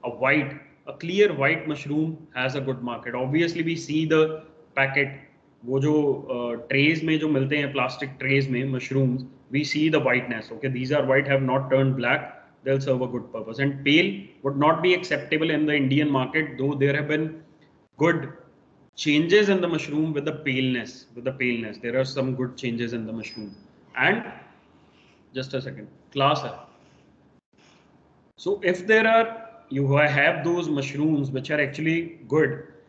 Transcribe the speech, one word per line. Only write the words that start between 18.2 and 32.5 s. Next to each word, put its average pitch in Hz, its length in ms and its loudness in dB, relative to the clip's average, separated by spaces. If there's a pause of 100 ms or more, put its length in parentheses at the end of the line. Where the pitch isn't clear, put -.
changes 170 540 4
in 190 120 4
the 175 80 0
mushroom 156 440 -2
with 147 120 -4
the 151 80 -2
paleness, 131 840 -4
with 120 100 -16
the 131 80 -2
paleness. 117 460 -4
There 120 200 -4
are 131 60 2
some 131 300 -4
good 123 220 -6
changes 117 360 -4
in 113 140 -6
the 110 60 -10
mushroom. 107 420 -12 (420)
And 170 280 0 (1080)
just 131 200 -8
a 123 80 -4
second, 107 260 -14 (240)
class 139 280 2
hai. - 180 -10 (1800)
So 202 260 -4
if 180 240 0
there 220 200 4
are, 226 420 2 (200)
you 135 180 -2 (100)
have 147 480 2
those 170 240 -2
mushrooms 139 640 0
which 127 200 -6
are 147 100 0
actually 160 680 -2
good 147 380 0 (220)